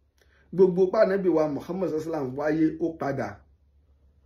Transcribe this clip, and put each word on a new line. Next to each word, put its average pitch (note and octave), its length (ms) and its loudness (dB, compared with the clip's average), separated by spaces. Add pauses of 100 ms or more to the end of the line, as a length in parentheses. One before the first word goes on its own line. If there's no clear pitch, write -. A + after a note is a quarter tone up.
(540)
Gbogbo F3+ 340 4
pa A3 140 2
Ànábì F#3+ 280 2
wa D#3 160 4
Muhammad D#3+ 440 -4
sallallahu D3+ 180 -6
alaihi D3+ 200 -4
wasallam B2+ 100 -10
wáyé, D#3 280 0 (100)
ó E3 220 -6
padà. C3 320 -6 (960)